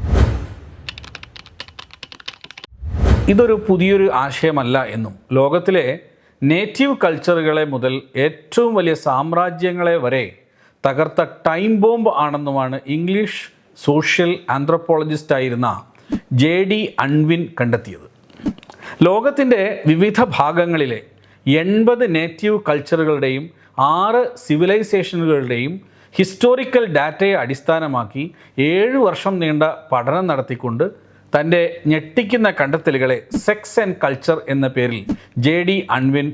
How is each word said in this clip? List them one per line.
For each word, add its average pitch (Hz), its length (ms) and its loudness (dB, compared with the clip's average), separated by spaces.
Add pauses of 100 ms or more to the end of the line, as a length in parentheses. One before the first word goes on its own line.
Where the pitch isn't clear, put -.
(3250)
ഇതൊരു 214 400 4
പുതിയൊരു 190 440 2
ആശയമല്ല 135 720 0
എന്നും 107 320 -8 (160)
ലോകത്തിലെ 151 680 2 (440)
നേറ്റീവ് 208 600 0
കൾച്ചറുകളെ 156 600 0
മുതൽ 131 360 -2 (140)
ഏറ്റവും 214 600 0
വലിയ 170 180 2
സാമ്രാജ്യങ്ങളെ 170 1040 0
വരെ 123 400 -4 (500)
തകർത്ത 156 360 0 (240)
ടൈം 196 340 0
ബോംബ് 226 340 2
ആണെന്നുമാണ് 139 720 -2
ഇംഗ്ലീഷ് 185 640 -4 (320)
സോഷ്യൽ 170 560 0 (100)
ആന്ത്രോപോളജിസ്റ്റായിരുന്ന 143 1300 -2 (500)
ജെ 160 300 4
ഡി 208 360 -2
അൺവിൻ 151 500 0 (120)
കണ്ടെത്തിയത്. 113 460 -4 (960)
ലോകത്തിൻ്റെ 226 840 2
വിവിധ 202 360 2
ഭാഗങ്ങളിലെ 156 800 0 (440)
എൺപത് 208 680 2
നേറ്റീവ് 170 440 -2 (100)
കൾച്ചറുകളുടെയും 147 960 -2 (160)
ആറ് 196 580 2
സിവിലൈസേഷനുകളുടെയും 165 1400 0 (300)
ഹിസ്റ്റോറിക്കൽ 247 720 2
ഡാറ്റയെ 160 500 0
അടിസ്ഥാനമാക്കി 135 1000 -2 (240)
ഏഴ് 190 380 2
വർഷം 196 420 0
നീണ്ട 156 240 2 (280)
പഠനം 139 360 0
നടത്തിക്കൊണ്ട് 127 560 -2 (520)
തൻ്റെ 170 520 2
ഞെട്ടിക്കുന്ന 196 760 0
കണ്ടെത്തലുകളെ 135 640 0 (100)
സെക്സ് - 420 -2
ആൻഡ് 196 240 0
കൾച്ചർ 147 460 0
എന്ന 139 180 0
പേരിൽ 120 380 -2 (320)
ജെ 156 260 2
ഡി 190 260 0
അൺവിൻ 135 440 0